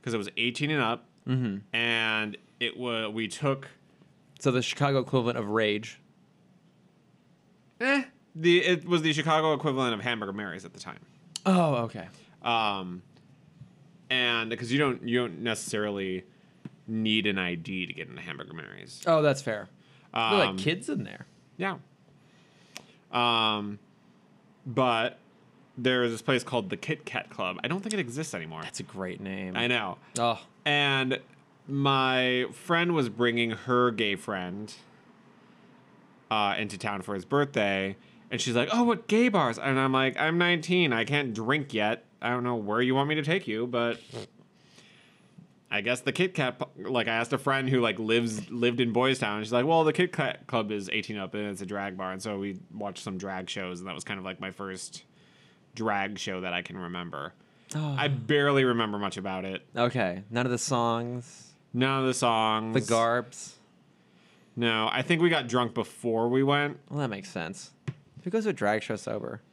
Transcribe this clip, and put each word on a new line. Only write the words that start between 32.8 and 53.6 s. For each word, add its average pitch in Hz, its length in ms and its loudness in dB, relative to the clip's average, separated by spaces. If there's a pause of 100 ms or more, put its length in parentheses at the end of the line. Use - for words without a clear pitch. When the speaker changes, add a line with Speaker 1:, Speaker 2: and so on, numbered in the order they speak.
Speaker 1:
was 139 140 2
bringing 117 420 2
her 123 400 2
gay 104 260 0
friend, 95 560 -6 (1600)
uh, 104 280 2
into 104 200 -6
town 101 240 -4
for 101 120 -6
his 90 100 -6
birthday, 101 720 2 (340)
and 113 100 -4
she's 123 140 0
like, 120 180 2
"Oh, 240 120 4
what 233 240 0
gay 226 200 6
bars?" 143 300 2
And 135 200 0
I'm 135 140 2
like, 131 260 2
"I'm 160 200 2
nineteen. 175 540 4
I 113 120 2
can't 139 300 0
drink 123 400 -2
yet. 107 300 0 (160)
I 117 100 -2
don't 123 140 -2
know 123 120 0
where 107 260 0
you 127 120 4
want 139 140 2
me 156 80 2
to 156 60 -2
take 165 240 -2
you, 113 200 -2
but 117 340 -2 (1700)
I 104 100 -2
guess 120 200 0
the 135 120 -2
Kit 185 220 0
Kat 127 240 -2
pu-," - 320 -8
like, 117 180 2
I 113 60 0
asked 117 180 0
a 135 60 0
friend 135 300 0
who, 131 120 4
like, 113 180 2
lives, 113 520 0
lived 120 300 2
in 117 120 2
Boys 131 260 4
Town, 104 200 -2
and 107 80 -4
she's 107 60 -6
like, 123 140 4
"Well, 160 180 4
the 156 80 4
Kit 180 200 2
Kat - 340 -4
Club 107 260 -2
is 101 200 -4
eighteen 107 260 -4
up, 95 160 -8
and 104 140 -4
it's 98 140 -6
a 98 40 -8
drag 98 300 -6
bar." 95 160 -6
And 95 100 -10
so 104 160 -4
we 98 200 -6 (140)
watched 101 300 -8
some 95 160 -6
drag 95 320 -8
shows, 90 300 -8